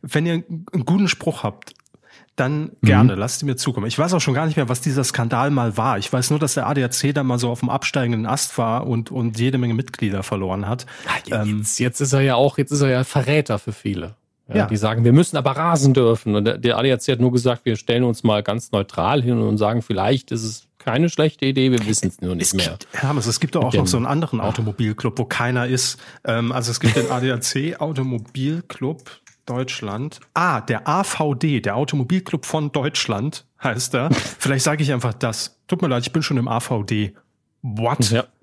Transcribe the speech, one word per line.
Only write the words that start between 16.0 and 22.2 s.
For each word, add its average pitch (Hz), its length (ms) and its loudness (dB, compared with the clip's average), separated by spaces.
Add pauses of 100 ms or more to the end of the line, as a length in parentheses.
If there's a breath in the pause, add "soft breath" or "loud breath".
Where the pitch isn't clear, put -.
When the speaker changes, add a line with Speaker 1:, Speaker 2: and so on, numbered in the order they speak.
Speaker 2:
Und 104 120 2
der, 113 120 0
der 117 200 2
A 117 40 0
D 135 100 4
A 123 60 2
C - 140 0
hat 117 80 0
nur 123 120 4
gesagt, 123 340 0
„Wir 113 100 0
stellen 120 260 0
uns 120 220 0
mal 104 180 4
ganz 107 300 -4
neutral 104 500 0
hin 120 160 2
und 107 200 2
sagen, 110 240 2
vielleicht 110 500 -2
ist 113 100 -4
es 110 240 -10 (120)
keine 143 320 0
schlechte 151 340 0
Idee, 135 260 4
wir 113 160 2
wissen's 107 360 -2